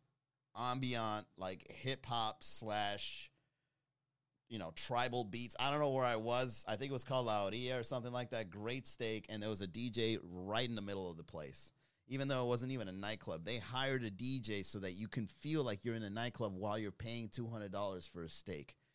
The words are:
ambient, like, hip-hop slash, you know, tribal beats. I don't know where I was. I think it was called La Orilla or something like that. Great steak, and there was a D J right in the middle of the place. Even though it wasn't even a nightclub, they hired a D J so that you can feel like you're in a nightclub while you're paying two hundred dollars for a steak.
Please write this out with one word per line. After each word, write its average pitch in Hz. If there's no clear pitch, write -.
ambient, 120
like, 92
hip-hop 117
slash, 104
you 113
know, 82
tribal 123
beats. 113
I 135
don't 147
know 143
where 131
I 120
was. 117
I 107
think 135
it 139
was 123
called 127
La 104
Orilla 123
or 117
something 123
like 123
that. 110
Great 110
steak, 110
and 107
there 107
was 95
a 98
D 113
J 113
right 95
in 117
the 107
middle 98
of 82
the 82
place. 73
Even 135
though 131
it 123
wasn't 123
even 117
a 92
nightclub, 95
they 113
hired 127
a 110
D 127
J 104
so 104
that 92
you 104
can 110
feel 151
like 107
you're 117
in 113
a 104
nightclub 113
while 104
you're 104
paying 113
two 120
hundred 107
dollars 98
for 85
a 80
steak. -